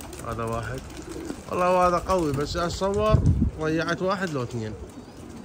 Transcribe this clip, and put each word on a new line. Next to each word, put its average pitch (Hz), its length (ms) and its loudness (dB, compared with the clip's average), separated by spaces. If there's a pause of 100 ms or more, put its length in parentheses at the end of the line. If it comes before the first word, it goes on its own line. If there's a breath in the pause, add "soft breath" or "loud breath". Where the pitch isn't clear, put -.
(280)
هذا 117 160 -4
واحد. 113 360 -4 (720)
والله 180 360 4
هذا 175 100 4
قوي 170 340 2
بس 143 260 -2
اتصور 202 640 4 (400)
ضيعت 160 420 0
واحد 185 280 0
لو 139 140 0
اثنين. 110 300 -6 (720)